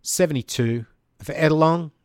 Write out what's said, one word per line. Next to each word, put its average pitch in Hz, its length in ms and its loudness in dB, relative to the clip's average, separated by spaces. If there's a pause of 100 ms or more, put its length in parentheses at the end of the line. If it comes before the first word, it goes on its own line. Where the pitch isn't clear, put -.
seventy-two, 120 840 -2 (320)
of - 80 -16
Edelong 160 640 2 (140)